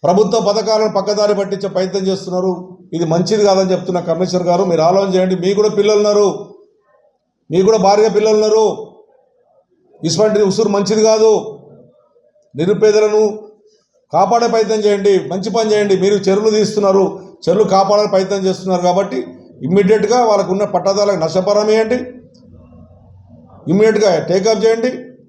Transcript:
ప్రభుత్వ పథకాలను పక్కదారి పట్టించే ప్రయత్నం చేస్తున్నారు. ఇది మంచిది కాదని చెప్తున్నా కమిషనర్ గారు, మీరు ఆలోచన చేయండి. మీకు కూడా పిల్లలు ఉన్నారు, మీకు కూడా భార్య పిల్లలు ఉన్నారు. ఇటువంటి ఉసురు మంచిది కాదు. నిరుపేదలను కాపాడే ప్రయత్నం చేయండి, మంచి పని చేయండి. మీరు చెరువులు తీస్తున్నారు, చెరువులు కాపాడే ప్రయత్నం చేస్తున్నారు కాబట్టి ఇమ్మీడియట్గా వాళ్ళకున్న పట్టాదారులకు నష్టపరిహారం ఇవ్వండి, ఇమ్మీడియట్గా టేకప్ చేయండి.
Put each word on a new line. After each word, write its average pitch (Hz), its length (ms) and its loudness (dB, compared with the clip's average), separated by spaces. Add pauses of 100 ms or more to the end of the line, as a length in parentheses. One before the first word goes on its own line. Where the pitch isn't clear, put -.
ప్రభుత్వ 202 360 2
పథకాలను 214 520 -2
పక్కదారి 208 420 -2
పట్టించే 196 340 -6
ప్రయత్నం 190 380 -4
చేస్తున్నారు. 180 720 -6 (140)
ఇది 170 120 -4
మంచిది 180 400 0
కాదని 190 280 2
చెప్తున్నా 180 280 -4
కమిషనర్ 175 420 -2
గారు, 175 220 0
మీరు 170 160 0
ఆలోచన 190 340 2
చేయండి. 185 220 0
మీకు 185 200 -2
కూడా 214 120 0
పిల్లలు 208 280 0
ఉన్నారు, 208 580 0 (960)
మీకు 180 140 0
కూడా 220 140 4
భార్య 208 300 4
పిల్లలు 214 260 2
ఉన్నారు. 214 300 2 (1400)
ఇటువంటి 202 380 2
ఉసురు 208 260 0
మంచిది 202 340 0
కాదు. 220 560 2 (1000)
నిరుపేదలను 214 840 2 (760)
కాపాడే 208 360 2
ప్రయత్నం 220 300 0
చేయండి, 196 500 0
మంచి 190 220 -6
పని 220 220 0
చేయండి. 202 280 2
మీరు 202 140 2
చెరువులు 196 360 0
తీస్తున్నారు, 196 680 0 (280)
చెరువులు 190 200 2
కాపాడే 196 380 2
ప్రయత్నం 196 320 -2
చేస్తున్నారు 185 440 -4
కాబట్టి 180 340 0 (460)
ఇమ్మీడియట్గా 202 640 2
వాళ్ళకున్న 196 400 0
పట్టాదారులకు 196 520 0
నష్టపరిహారం 185 540 0
ఇవ్వండి, 220 280 0 (1700)
ఇమ్మీడియట్గా 208 540 2
టేకప్ 196 400 0
చేయండి. 226 260 0 (380)